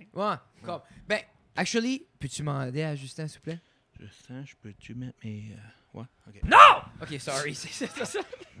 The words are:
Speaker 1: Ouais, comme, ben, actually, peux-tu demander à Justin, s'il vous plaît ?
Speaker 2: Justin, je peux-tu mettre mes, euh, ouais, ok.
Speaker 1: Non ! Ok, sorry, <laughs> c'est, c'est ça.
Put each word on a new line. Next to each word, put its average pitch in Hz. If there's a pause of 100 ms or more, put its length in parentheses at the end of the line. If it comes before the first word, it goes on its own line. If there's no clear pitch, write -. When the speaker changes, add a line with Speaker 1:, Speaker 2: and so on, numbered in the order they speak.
(140)
Speaker 1:
Ouais, 196 (280)
comme, 170 (280)
ben, 208 (360)
actually, 226 (140)
peux-tu 139
demander 139
à 151
Justin, 135
s'il -
vous -
plaît ? 165 (400)
Speaker 2:
Justin, 127
je -
peux-tu 104
mettre 127
mes, 107 (440)
euh, -
ouais, 120 (220)
ok. 101
Speaker 1:
Non ! 359 (440)
Ok, 151
sorry, 147
<laughs> -
c'est, - (180)
c'est 247
ça. 392 (420)